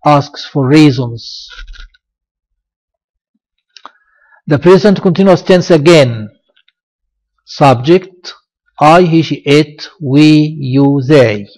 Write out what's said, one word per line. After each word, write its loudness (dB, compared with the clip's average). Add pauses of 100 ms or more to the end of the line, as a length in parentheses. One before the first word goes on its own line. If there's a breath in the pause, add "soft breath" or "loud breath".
asks -2
for -6
reasons. -2 (3000 soft breath)
The -2
present 2
continuous 0
tense -2
again. 0 (1160)
Subject, -2 (460)
I, 4
he, 0
she, -6 (100)
it, -2 (140)
we, 0
you, -2
they. 0 (100)